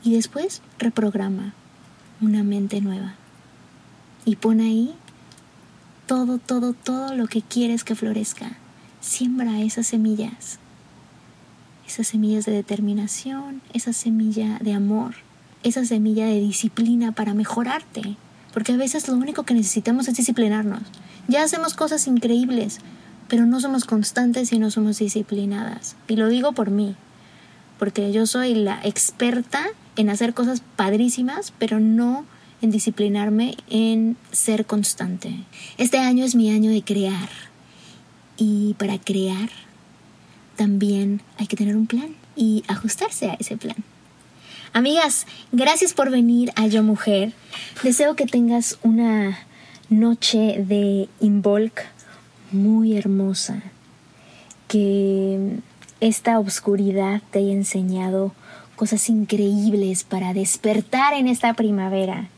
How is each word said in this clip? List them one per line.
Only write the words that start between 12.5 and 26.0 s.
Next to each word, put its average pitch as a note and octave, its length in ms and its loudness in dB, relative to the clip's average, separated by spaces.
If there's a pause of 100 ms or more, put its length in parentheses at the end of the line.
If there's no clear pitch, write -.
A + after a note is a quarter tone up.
determinación, G#3+ 1080 -4 (120)
esa A#3 180 -4
semilla A3 680 0
de G#3 140 -2
amor, G#3+ 420 -2 (480)
esa B3 220 0
semilla A3 400 2
de G#3+ 140 2
disciplina A3+ 720 0
para G#3 220 -4
mejorarte. G#3+ 840 -4 (380)
Porque A3 180 -2
a B3 60 2
veces C4+ 300 -2
lo C4 80 0
único C#4+ 280 -2
que B3 100 0
necesitamos A#3 540 2
es B3 80 -2
disciplinarnos. G#3+ 680 0 (440)
Ya C#4+ 160 2
hacemos D#4+ 300 -2
cosas D#4 340 -2
increíbles, A#3+ 720 0 (480)
pero A#3 180 4
no B3 140 4
somos C4+ 260 -2
constantes A#3+ 680 0
y A#3 80 2
no G#3+ 120 2
somos G#3+ 280 0
disciplinadas. G3+ 960 -4 (120)